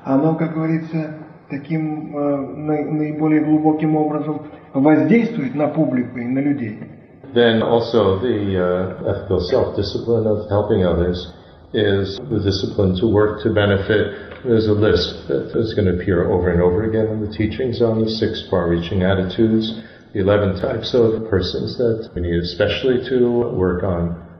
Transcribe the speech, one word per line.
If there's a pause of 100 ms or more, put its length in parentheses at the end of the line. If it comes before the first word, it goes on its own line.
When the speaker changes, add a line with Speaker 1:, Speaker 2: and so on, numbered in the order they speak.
Speaker 1:
оно,
как
говорится, (340)
таким,
э, (200)
на-,
наиболее
глубоким
образом (320)
воздействует
на
публику
и
на
людей. (560)
Speaker 2:
Then
also
the,
uh,
ethical
self-discipline
of
helping
others (400)
is (100)
the
discipline
to
work
to
benefit. (320)
There's
a
list
that
is
gonna
appear
over
and
over
again
in
the
teachings
on
the
six
far-reaching
attitudes, (320)
the
eleven
types
of
persons
that
we
need
especially
to
work
on (260)